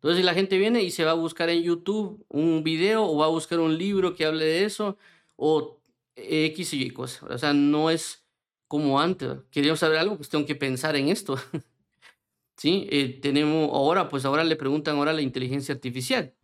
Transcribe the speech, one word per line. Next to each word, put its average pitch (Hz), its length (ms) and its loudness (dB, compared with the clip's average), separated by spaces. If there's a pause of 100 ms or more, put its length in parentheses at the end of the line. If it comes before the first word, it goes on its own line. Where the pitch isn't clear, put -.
Entonces 175 240 2
la 175 80 2
gente 190 240 0
viene 220 240 2
y 180 80 -2
se 170 160 -2
va 160 60 4
a 165 40 2
buscar 165 340 -2
en 170 120 2
YouTube 180 640 -4
un 160 360 0
video 190 420 2
o 156 120 0
va 151 80 4
a 160 40 4
buscar 160 300 -2
un 160 180 2
libro 185 380 0
que 156 100 -2
hable 160 200 0
de 165 200 2
eso 208 320 -4 (380)
o 151 440 0 (360)
X 156 580 -4
y 135 100 -2
Y 131 60 -6
cosa. - 380 -12
O 127 100 -8
sea, 147 160 0
no 147 380 4
es - 340 -4 (420)
como 143 320 0
antes, 165 280 0
¿verdad? 135 240 -8
Queríamos 151 280 2
saber 156 200 4
algo, 196 180 0
pues 143 120 -14
tengo 151 160 0
que 143 100 -4
pensar 135 400 -2
en 139 140 2
esto. 156 280 -2
<laughs> - 1200 -16
¿Sí? 180 340 0
Eh, 139 300 -2
tenemos, 151 520 2
ahora, 165 360 2
pues 135 160 -4
ahora 147 180 2
le 160 120 2
preguntan 147 420 -2
ahora 147 140 2
a - 20 0
la 160 80 -2
inteligencia 131 540 -4
artificial. 131 580 -4 (100)